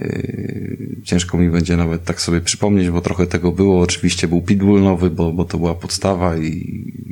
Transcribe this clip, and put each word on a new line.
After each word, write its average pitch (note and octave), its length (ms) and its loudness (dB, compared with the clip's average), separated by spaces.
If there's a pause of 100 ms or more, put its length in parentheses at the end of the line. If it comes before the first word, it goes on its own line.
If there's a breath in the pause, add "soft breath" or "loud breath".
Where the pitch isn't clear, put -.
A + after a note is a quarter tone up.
(1040)
ciężko F2 340 -2
mi F2 120 4
będzie E2+ 280 0
nawet E2+ 260 -2
tak E2+ 180 -4
sobie E2+ 200 0
przypomnieć, G2 480 2
bo F2 120 0
trochę F2 260 0
tego F2 240 0
było. F#2 300 4
Oczywiście F2 460 0
był E2+ 140 2
Pitbull G2 420 4
nowy, F#2 260 2
bo, E2+ 220 0
bo F2 140 -2
to F2 120 -4
była E2+ 180 0
podstawa F2+ 600 -2
i D#2+ 460 -6 (280)